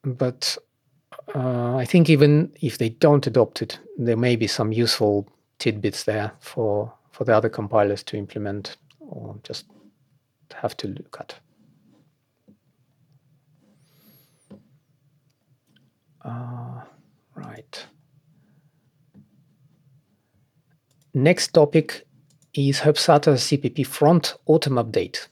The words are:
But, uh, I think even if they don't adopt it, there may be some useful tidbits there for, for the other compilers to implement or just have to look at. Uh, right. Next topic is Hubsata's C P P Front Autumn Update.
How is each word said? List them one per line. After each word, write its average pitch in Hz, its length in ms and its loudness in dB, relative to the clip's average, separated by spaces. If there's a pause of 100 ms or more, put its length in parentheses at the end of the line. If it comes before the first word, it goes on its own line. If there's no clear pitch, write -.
But, 127 560 -6 (720)
uh, 123 420 -2
I 127 100 -2
think 165 220 4
even 151 440 4 (100)
if 127 160 -6
they 117 120 -2
don't 147 360 4
adopt 117 380 0
it, - 160 -12 (180)
there 117 200 0
may 123 180 2
be 113 120 -2
some 110 240 -4
useful 107 560 0 (300)
tidbits 107 460 -4
there 107 360 -4
for, 107 540 -4 (160)
for - 140 -8
the 117 120 4
other 110 140 2
compilers 104 540 0
to - 140 -10
implement 101 600 -10 (220)
or 113 440 -16
just - 220 -14 (880)
have - 240 -8
to 110 100 -12
look - 320 -14
at. - 160 -18 (4000)
Uh, 120 580 -12 (540)
right. - 500 -18 (3250)
Next 156 400 2
topic 156 540 4 (460)
is 139 260 0
Hubsata's 147 640 4
C 143 140 0
P 139 120 -2
P 139 140 -4
Front - 520 2 (100)
Autumn 156 300 2
Update. 113 560 -4